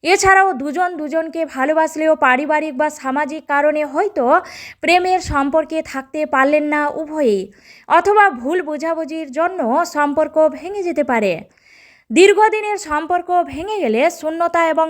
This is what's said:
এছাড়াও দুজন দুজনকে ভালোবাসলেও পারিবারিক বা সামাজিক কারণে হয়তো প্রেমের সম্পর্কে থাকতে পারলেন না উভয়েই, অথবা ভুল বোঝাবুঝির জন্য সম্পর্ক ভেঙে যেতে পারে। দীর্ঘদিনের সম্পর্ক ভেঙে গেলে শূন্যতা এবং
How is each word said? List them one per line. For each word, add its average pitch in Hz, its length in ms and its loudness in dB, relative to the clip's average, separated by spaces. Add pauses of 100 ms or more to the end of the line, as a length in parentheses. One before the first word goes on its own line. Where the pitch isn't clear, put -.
এছাড়াও 381 480 4
দুজন 294 440 -4
দুজনকে 320 500 -4
ভালোবাসলেও 311 720 0
পারিবারিক 302 600 2
বা 302 140 0
সামাজিক 294 560 -6
কারণে 302 380 0
হয়তো 294 400 -2 (560)
প্রেমের 359 420 2
সম্পর্কে 311 600 -2
থাকতে 269 440 -8
পারলেন 294 400 2
না 294 160 0 (140)
উভয়েই, 294 440 0 (480)
অথবা 392 440 4
ভুল 262 300 -4
বোঝাবুঝির 311 680 -6
জন্য 339 300 -4 (340)
সম্পর্ক 294 420 0 (120)
ভেঙে 370 340 -6
যেতে 302 220 -2
পারে। 220 280 0 (760)
দীর্ঘদিনের 415 720 4
সম্পর্ক 330 480 -4 (180)
ভেঙে 330 340 -8
গেলে 233 300 0
শূন্যতা 339 580 -2
এবং 320 220 0